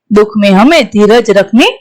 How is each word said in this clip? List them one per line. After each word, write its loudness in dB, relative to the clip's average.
દુખ 0
મેં 0
હમે 2
ધીરજ 0
રખની -2